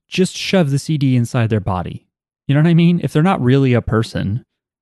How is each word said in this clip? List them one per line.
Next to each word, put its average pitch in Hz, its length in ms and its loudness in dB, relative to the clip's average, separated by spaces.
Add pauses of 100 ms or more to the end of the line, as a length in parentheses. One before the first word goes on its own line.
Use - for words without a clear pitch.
just - 280 -2
shove 170 360 -2
the 139 80 0
C 156 180 -4
D 131 180 2
inside 120 360 0
their 110 80 2
body? 90 480 -8 (400)
You 139 80 0
know 147 80 4
what 175 60 4
I 170 40 4
mean? 170 300 4
If 135 100 -4
they're 151 100 2
not 190 160 0
really 131 340 2
a 113 100 2
person, 110 600 -4 (380)